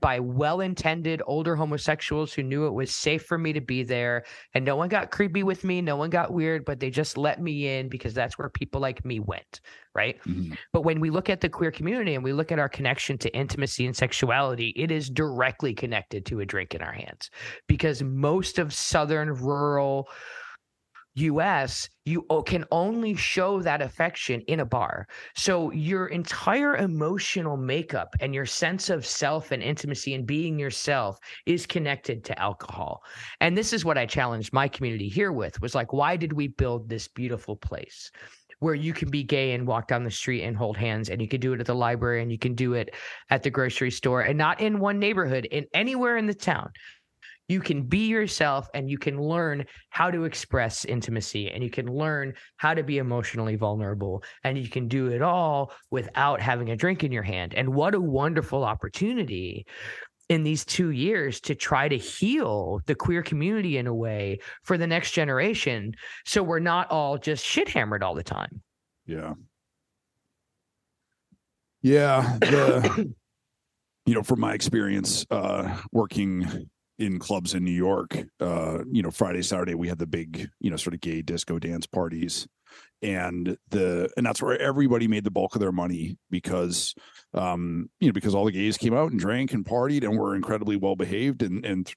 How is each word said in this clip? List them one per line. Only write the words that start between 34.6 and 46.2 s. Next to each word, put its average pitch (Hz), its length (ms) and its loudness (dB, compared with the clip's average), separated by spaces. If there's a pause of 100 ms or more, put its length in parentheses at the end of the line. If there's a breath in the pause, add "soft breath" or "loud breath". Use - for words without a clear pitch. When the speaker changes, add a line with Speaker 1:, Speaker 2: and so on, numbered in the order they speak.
Speaker 1:
community 113 400 -4
here 185 240 0
with, 110 280 -4
was 120 140 -4
like, 120 180 -2
"Why 147 240 2
did 160 160 -2
we 147 160 -2
build 120 400 -2
this 113 180 -6
beautiful 117 500 -6
place - 540 -10 (500 loud breath)
where 156 140 2
you 156 180 -2
can 151 180 -2
be 143 120 0
gay 135 300 2
and 123 140 -2
walk 117 220 0
down 120 160 2
the 117 60 -2
street 120 320 -4
and 110 140 -2
hold 107 200 -2
hands, 110 340 -2
and 95 100 -2
you 107 80 -2
can 131 120 -2
do 127 120 0
it 117 80 -2
at 120 60 -4
the 123 80 0
library, 120 480 2
and 117 100 -2
you 110 60 -4
can 123 160 0
do 123 200 2
it 117 200 -2 (360 loud breath)
at 135 120 4
the 139 80 0
grocery 127 400 0
store, 123 320 2
and 135 160 2
not 156 220 2
in 214 200 2
one 202 180 2
neighborhood, 180 480 0
in 147 280 -4
anywhere 247 420 2
in 220 100 2